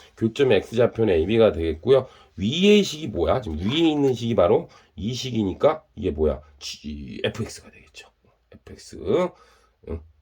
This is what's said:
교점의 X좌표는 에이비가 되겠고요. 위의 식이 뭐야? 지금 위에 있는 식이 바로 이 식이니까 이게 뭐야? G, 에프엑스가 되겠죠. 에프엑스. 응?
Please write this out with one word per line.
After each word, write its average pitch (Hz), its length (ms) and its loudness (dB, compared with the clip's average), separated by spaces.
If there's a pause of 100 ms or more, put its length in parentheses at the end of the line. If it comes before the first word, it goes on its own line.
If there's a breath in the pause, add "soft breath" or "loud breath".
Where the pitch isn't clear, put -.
(180 loud breath)
교점의 113 420 2
X좌표는 113 540 0
에이비가 104 380 4
되겠고요. 85 560 0 (300 loud breath)
위의 185 460 4
식이 151 240 -8
뭐야? 92 340 0
지금 82 160 -8
위에 143 320 0
있는 139 240 2
식이 113 220 -4
바로 98 340 2 (260 soft breath)
이 104 180 -6
식이니까 123 680 -2 (120)
이게 90 160 -4
뭐야? 73 300 -2 (180 soft breath)
G, 73 640 -14
에프엑스가 - 480 -10
되겠죠. - 380 -20 (440)
에프엑스. - 460 -20 (920 soft breath)
응? 80 120 -10 (200)